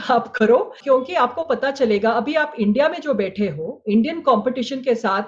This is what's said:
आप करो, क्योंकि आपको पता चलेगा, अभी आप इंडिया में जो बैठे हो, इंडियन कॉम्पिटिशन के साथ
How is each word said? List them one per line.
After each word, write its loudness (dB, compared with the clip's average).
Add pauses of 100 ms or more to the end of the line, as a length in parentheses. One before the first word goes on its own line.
आप 2
करो, 2 (100)
क्योंकि 2
आपको 0
पता -2
चलेगा, 0
अभी 0
आप 0
इंडिया 2
में -4
जो -2
बैठे -2
हो, -10
इंडियन 0
कॉम्पिटिशन 0
के 0
साथ -2